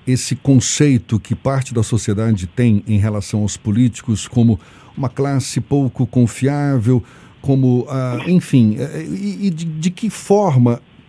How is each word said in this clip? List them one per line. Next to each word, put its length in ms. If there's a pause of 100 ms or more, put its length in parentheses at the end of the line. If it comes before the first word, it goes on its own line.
esse 300
conceito 800
que 160
parte 380
da 100
sociedade 640
tem 400
em 120
relação 420
aos 160
políticos 720
como 320 (340)
uma 140
classe 540
pouco 440
confiável, 960 (380)
como, 480
ah, 380
enfim, 520
eh, 260
e, 420
e 40
de, 140
de 260
que 200
forma 720 (260)